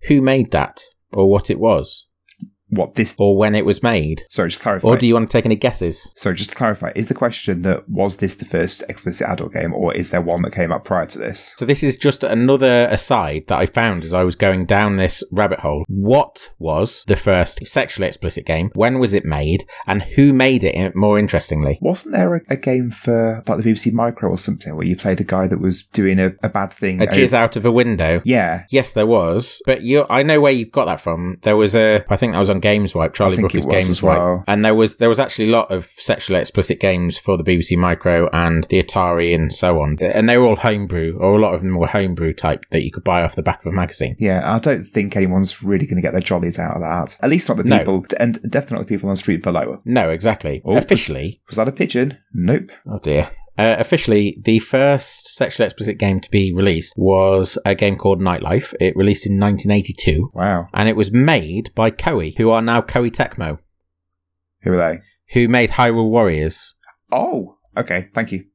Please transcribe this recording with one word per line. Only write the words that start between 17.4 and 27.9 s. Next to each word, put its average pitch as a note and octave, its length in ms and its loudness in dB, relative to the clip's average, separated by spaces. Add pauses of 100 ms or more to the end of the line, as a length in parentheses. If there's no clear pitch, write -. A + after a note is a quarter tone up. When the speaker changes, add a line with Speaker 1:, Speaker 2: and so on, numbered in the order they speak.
Speaker 1:
sexually - 400 -2
explicit - 380 -8
game? E2 300 -2
When B2 240 2
was A2+ 160 2
it G2 100 0
made? D#2 400 -2 (220)
And F#2+ 160 -2
who C#3 320 4
made C3 280 4
it, F2+ 120 0
in-, F#2 200 -2
more G#2 240 2
interestingly? D#2 640 0
Speaker 2:
Wasn't F#3+ 340 -4
there F3+ 200 2
a, E3+ 60 -2 (100)
a C#3 80 0
game B2+ 320 0
for, A2+ 580 -2
like, G2+ 80 0
the A2 80 -4
B A2+ 80 4
B G#2+ 60 2
C A2+ 140 0
Micro A#2 360 -2
or F#2 80 -2
something - 400 -6
where F2 100 -4
you F2+ 80 0
played F#2 260 -2
a G2 40 0
guy F#2+ 220 0
that F2 160 -2
was F#2 220 -2
doing F#2+ 340 0
a, F#2+ 240 2
a G#2+ 80 -2
bad F#2+ 200 -4
thing? F#2 300 -4
Speaker 1:
A G#2+ 60 2
jizz A#2+ 260 2
Speaker 2:
Oh. B2+ 60 4
Speaker 1:
out A2+ 180 0
of G#2+ 80 -6
a A#2+ 80 4
window? F#2 540 2